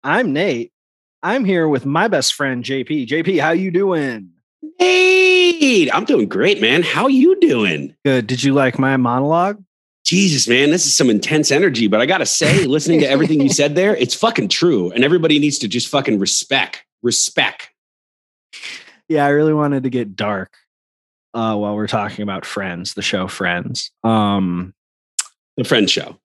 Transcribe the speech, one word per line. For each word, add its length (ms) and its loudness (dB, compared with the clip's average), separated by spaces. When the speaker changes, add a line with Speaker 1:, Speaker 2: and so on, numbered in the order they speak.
Speaker 1:
I'm 300 -2
Nate. 400 -2
I'm 220 -2
here 240 2
with 180 0
my 220 0
best 260 0
friend, 300 -4
J 220 -6
P. 200 -4
J 160 -2
P, 160 0
how 140 0
you 180 0
doing? 600 -2
Speaker 2:
Nate, 1120 4
I'm 120 0
doing 240 0
great, 320 0
man. 220 2
How 240 -2
you 340 4
doing? 520 0
Speaker 1:
Good. 220 2
Did 180 -4
you 80 2
like 260 0
my 160 0
monologue? 680 0
Speaker 2:
Jesus, 420 2
man, 220 4
this 160 0
is 100 0
some 140 4
intense 420 0
energy, 360 2
but 120 2
I 60 2
gotta 200 0
say, 400 2
Speaker 1:
<laughs> 0 -
Speaker 2:
listening 360 2
to 80 0
everything 320 2
you 80 4
said 260 0
there, 220 2
it's 180 -2
fucking 320 -2
true. 440 0
And 120 0
everybody 360 2
needs 200 0
to 80 -6
just 220 -4
fucking 280 0
respect. 680 -4
Respect. 680 -4
Speaker 1:
Yeah, 160 2
I 40 2
really 240 2
wanted 300 0
to 60 -2
get 260 -6
dark, 380 -6
uh, 240 -2
while 180 -2
we're 120 -4
talking 360 -4
about 220 -8
Friends, 480 -8
the 80 -10
show 260 -4
Friends. 640 -6
Um, 680 0
Speaker 2:
The 80 -4
Friends 260 2
show. 340 -6